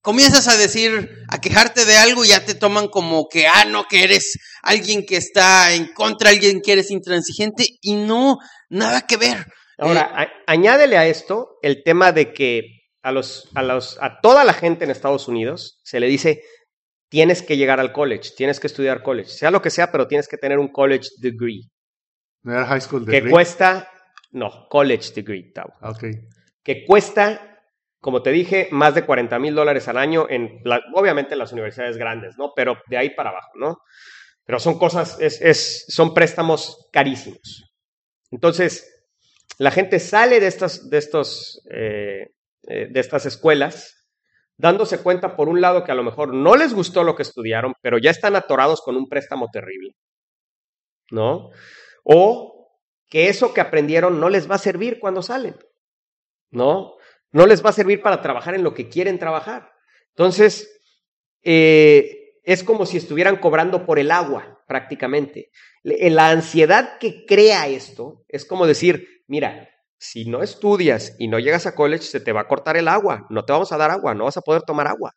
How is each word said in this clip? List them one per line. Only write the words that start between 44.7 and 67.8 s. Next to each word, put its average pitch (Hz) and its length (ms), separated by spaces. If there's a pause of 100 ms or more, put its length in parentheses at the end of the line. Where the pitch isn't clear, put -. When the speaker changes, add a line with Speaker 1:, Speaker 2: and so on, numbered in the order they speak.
Speaker 2:
cuenta, 180 380
por 151 120
un 175 120
lado, 180 240
que 151 80
a 127 40
lo 127 80
mejor 127 300
no 151 220
les 294 160
gustó 185 300
lo 165 140
que 151 60
estudiaron, 113 600
pero 120 160
ya 131 140
están 202 240
atorados 151 440
con 127 160
un 135 120
préstamo 135 440
terrible, 95 420 (1160)
¿no? 120 400 (540)
O 190 680 (380)
que 160 200
eso 170 260
que - 60
aprendieron 160 600
no 165 80
les 185 220
va 196 60
a - 20
servir 208 420
cuando 185 220
salen, 240 340 (920)
¿no? 143 440 (380)
No 165 140
les 196 180
va 214 60
a - 40
servir 202 280
para 196 200
trabajar 135 320
en 190 100
lo 151 100
que 117 140
quieren 180 300
trabajar. 165 520 (400)
Entonces, 185 680 (640)
eh, 156 720 (280)
es 185 220
como 214 220
si 175 100
estuvieran 180 400
cobrando 175 500
por 156 120
el 147 120
agua, 151 560
prácticamente. 135 840 (320)
Le-, - 280
la 160 200
ansiedad 160 680
que - 280
crea 202 420
esto 131 600